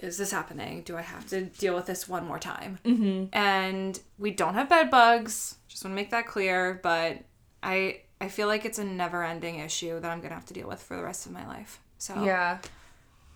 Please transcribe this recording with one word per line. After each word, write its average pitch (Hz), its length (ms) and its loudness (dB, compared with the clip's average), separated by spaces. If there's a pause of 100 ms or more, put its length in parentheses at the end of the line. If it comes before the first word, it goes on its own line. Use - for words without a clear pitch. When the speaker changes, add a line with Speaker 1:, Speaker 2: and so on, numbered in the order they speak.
Speaker 1:
Is 180 140 -6
this 196 140 -2
happening? 160 520 -6
Do 170 140 -8
I 170 40 -6
have 170 280 -12
to 190 160 0
deal 185 280 0
with 180 120 -2
this 185 220 -6
one 175 200 -4
more 156 120 -6
time?" - 460 -8
Speaker 2:
Mm-hmm. 202 480 4
Speaker 1:
And 190 680 2 (200)
we 202 120 0
don't 185 220 2
have 269 160 2
bed 320 220 8
bugs. 233 640 6 (140)
Just - 140 -12
wanna 190 120 -6
make 202 160 -4
that 233 160 0
clear, 185 560 0
but 165 360 2 (440)
I, 190 380 0 (200)
I 196 60 -4
feel 208 200 0
like 214 180 2
it's 220 140 -6
a 208 40 -4
never-ending 170 760 -4
issue 165 420 -4
that 170 100 -4
I'm 170 100 -6
gonna 160 140 -10
have 160 120 -12
to 185 60 -16
deal - 140 -10
with - 160 -10
for - 140 -10
the 175 60 -6
rest - 220 -8
of - 60 -14
my 180 160 -12
life. - 320 -14 (180)
So 202 260 -4
Speaker 2:
Yeah. 185 340 2 (800)